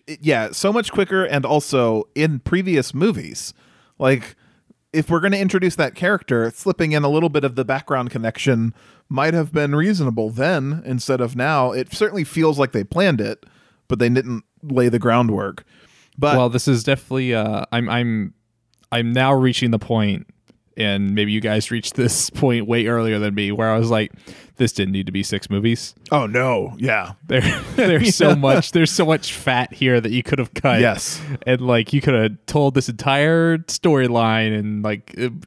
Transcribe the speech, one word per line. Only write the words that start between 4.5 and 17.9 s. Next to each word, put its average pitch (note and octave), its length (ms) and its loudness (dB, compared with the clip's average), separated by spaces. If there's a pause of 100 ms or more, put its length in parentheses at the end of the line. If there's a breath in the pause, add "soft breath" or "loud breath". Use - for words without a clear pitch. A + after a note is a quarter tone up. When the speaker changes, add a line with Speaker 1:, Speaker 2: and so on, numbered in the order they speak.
Speaker 1:
if D#3 180 -2
we're E3+ 80 2
gonna G3 180 0
introduce F#3 380 0
that C#3+ 180 -2
character, C3+ 560 0
slipping D#3+ 440 -2
in D3 100 0
a C#3+ 60 2
little D#3+ 200 2
bit D3 140 -2
of C3 120 -2
the C3 100 -2
background C3 440 -4
connection A2+ 640 -2 (360 soft breath)
might C#3+ 240 0
have D#3+ 200 -2
been D3 220 0
reasonable D3 540 0
then C#3+ 560 -2
instead B2+ 360 -2
of A#2+ 140 -4
now. B2+ 360 0
It B2 220 -6
certainly G3 320 -2
feels D#3 340 0
like C3+ 140 0
they G#2 100 0
planned E3+ 380 0
it, G#2+ 240 -6 (420 soft breath)
but A2 120 -2
they A#2 100 4
didn't B2 340 -2 (200)
lay B2+ 260 2
the A#2 100 2
groundwork. G#2+ 640 0 (540 soft breath)
But C#3+ 180 2
Speaker 2:
Well, B2+ 140 4
this A#2+ 180 -2
is B2 160 2
definitely, C3 500 -2
uh, G#2+ 380 -2
I'm, A#2 180 -2
I'm, A#2 440 -2 (580)